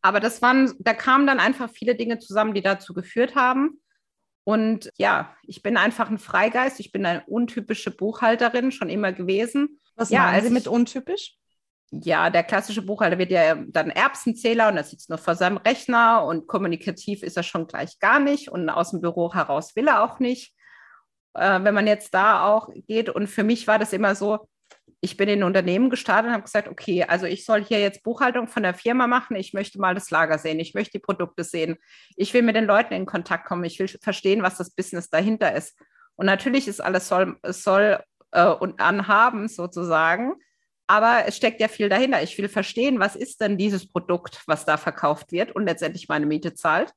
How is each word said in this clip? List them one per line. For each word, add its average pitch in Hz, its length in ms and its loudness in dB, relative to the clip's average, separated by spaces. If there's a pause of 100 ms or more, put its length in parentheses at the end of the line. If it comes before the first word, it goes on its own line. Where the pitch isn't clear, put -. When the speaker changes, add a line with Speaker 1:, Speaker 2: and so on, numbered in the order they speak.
Speaker 1:
Aber 196 180 2
das 226 220 -2
waren, 254 380 4
da 226 140 2
kamen 269 340 4
dann 269 120 2
einfach 247 320 0
viele 233 240 -2
Dinge 226 240 -4
zusammen, 214 340 0
die 196 80 -2
dazu 190 320 -2
geführt 226 420 -2
haben. 269 460 2 (600)
Und 220 540 0
ja, - 460 0
ich - 200 -20
bin 202 120 0
einfach 214 340 0
ein 214 100 -4
Freigeist, 240 600 0
ich - 120 -16
bin 196 140 -4
eine 170 200 -2
untypische 226 680 -4
Buchhalterin, 233 800 0
schon 190 180 -6
immer 190 220 -2
gewesen. 220 680 -2 (160)
Speaker 2:
Was 226 160 -2
Speaker 1:
Ja, 262 100 4
Speaker 2:
meinen 214 140 4
Speaker 1:
als 202 100 4
Speaker 2:
Sie 240 60 2
mit 247 160 0
Speaker 1:
ich - 0 -
Speaker 2:
untypisch? 254 680 -2 (560)
Speaker 1:
Ja, 160 380 0
der 165 140 2
klassische 208 380 -2
Buchhalter 190 380 0
wird 180 120 0
ja 165 240 4
dann 160 360 -4
Erbsenzähler 233 800 0
und 190 80 0
er 147 60 -4
sitzt - 260 -18
nur 160 100 -8
vor 170 160 0
seinem 185 220 0
Rechner 233 680 4
und 160 220 -4
kommunikativ 196 760 -4
ist 180 140 -8
er 170 60 -4
schon 165 240 -8
gleich - 320 -10
gar 233 200 4
nicht 285 300 -2
und 170 200 -4
aus - 220 -2
dem 175 100 -6
Büro 170 320 -2
heraus 151 420 -4
will 254 120 0
er 226 160 4
auch - 160 -6
nicht, 254 360 -4 (800)
äh, 190 280 2
wenn 208 120 4
man 208 120 2
jetzt 208 260 0
da 190 320 4
auch 214 240 2 (180)
geht. 220 220 -2
Und 208 180 -4
für 202 160 -2
mich 233 240 0
war 214 120 4
das 220 140 -2
immer 202 220 2
so, 208 320 -4 (540)
ich - 160 -8
bin 196 120 2
in 202 120 2
ein - 20 2
Unternehmen 190 460 2
gestartet 233 400 0
und 240 40 -2
habe 202 100 -4
gesagt, - 260 -4
„Okay, 175 360 -2
also 185 220 0
ich 196 180 -8
soll 214 180 2
hier 220 180 0
jetzt 202 220 -2
Buchhaltung 240 440 -2
von 214 160 -4
der 180 120 0
Firma 240 320 0
machen, 247 300 -2
ich - 160 -10
möchte 196 260 -8
mal 185 160 0
das 190 160 -10
Lager 160 280 2
sehen, 156 200 -4
ich 165 140 -8
möchte 202 200 -6
die 202 100 -8
Produkte 180 400 -4
sehen, 165 340 -4 (400)
ich - 160 -2
will 247 100 6
mit 226 120 2
den 226 100 2
Leuten 208 300 4
in 185 100 -4
Kontakt 175 420 -4
kommen, 175 180 -4
ich 165 140 -10
will 190 100 -2
verstehen, 196 540 -2
was 185 140 -2
das 180 140 -8
Business - 380 -8
dahinter 185 460 0
ist.“ - 220 -8 (380)
Und 190 120 -4
natürlich 247 400 0
ist 202 140 -10
alles 185 280 -2
soll, 185 360 0
soll, 196 560 2 (300)
äh, 175 180 6
und 180 320 -2
anhaben 202 680 2
sozusagen, 175 840 0 (520)
aber 220 400 4
es 208 100 -6
steckt 226 240 0
ja 220 60 2
viel 208 220 -2
dahinter. 240 340 2
Ich - 140 -10
will 196 120 -4
verstehen, 233 500 -2
was 202 160 0
ist - 260 -8
denn 202 160 0
dieses 196 340 -2
Produkt, 175 560 -4
was 151 180 -2
da 151 120 0
verkauft - 540 -4
wird 180 200 -4
und 208 140 -4
letztendlich 170 440 -6
meine 147 160 -2
Miete 151 280 -4
zahlt. 170 440 -2